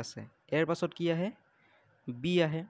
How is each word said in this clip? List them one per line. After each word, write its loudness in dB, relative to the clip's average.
আছে। -10
এৰ 4
পাছত 0
কি -2
আহে? 0
বি -2
আহে। 0